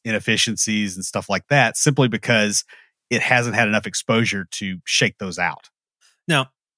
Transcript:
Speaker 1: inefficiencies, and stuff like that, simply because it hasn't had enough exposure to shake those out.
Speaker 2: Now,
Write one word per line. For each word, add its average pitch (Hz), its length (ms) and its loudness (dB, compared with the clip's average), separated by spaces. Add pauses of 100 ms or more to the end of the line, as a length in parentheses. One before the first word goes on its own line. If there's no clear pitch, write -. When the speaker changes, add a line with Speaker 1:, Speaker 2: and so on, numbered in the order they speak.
Speaker 1:
inefficiencies, 107 880 0
and 92 80 -10
stuff - 240 -6
like 95 220 -2
that, 139 260 4
simply 139 320 2
because 107 560 0 (460)
it 117 140 0
hasn't 120 320 2
had 113 120 4
enough 107 200 0
exposure 104 640 -2
to 95 340 -8
shake - 320 0
those 90 220 -8
out. 85 300 -4 (580)
Speaker 2:
Now, 139 240 0 (260)